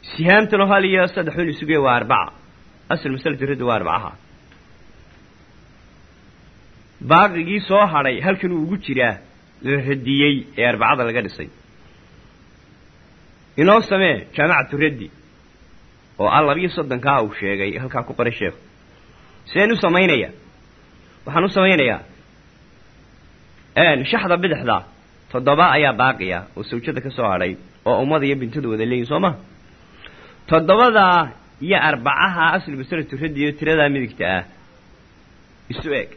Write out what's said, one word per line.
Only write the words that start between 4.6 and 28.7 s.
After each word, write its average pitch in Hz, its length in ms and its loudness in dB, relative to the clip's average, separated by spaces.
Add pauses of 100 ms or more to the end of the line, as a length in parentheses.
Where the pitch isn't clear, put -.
Baaqigii 170 600 2
soo 202 260 2
hadhay 139 340 -2
halkan 190 320 -2
uu 165 100 -2
ugu 175 160 -4
jiraa, 123 400 -2 (440)
la 139 140 -2 (120)
radiyey 139 580 0 (100)
ee 117 100 2
arbacada 120 380 2
laga 117 180 -2
dhisay. - 260 -10 (2000)
Inoo 196 240 6
samee 185 460 0 (100)
jaamacatu 147 400 0
raddi, 139 340 -4 (1080)
oo 95 100 2
ah 135 140 4
labiyo 156 260 0
soddonkaa 139 540 -2
uu 104 180 -4
sheegay, 98 380 -4
halkaa 127 240 -8
ku - 120 -12
qoray 117 180 -2
sheekhu. 98 260 -6 (880)
Sideen 208 260 2
u 226 40 0
samaynayaa? 175 540 2 (960)
Waxaan 165 180 0
u 196 40 0
samaynayaa, 180 520 2 (1800)
een, 143 280 2
shaxda 196 320 0
bidixda, 131 400 -2 (540)
toddoba 143 420 2
ayaa 143 200 4
baaqiya 104 460 0 (180)
oo 104 60 -10
sawjada 120 380 -6
ka 135 100 -10
soo 120 180 -4
hadhay, 92 280 -2 (280)
oo 120 180 2
ummada 143 240 0
iyo 139 100 0
bintadu 127 340 -6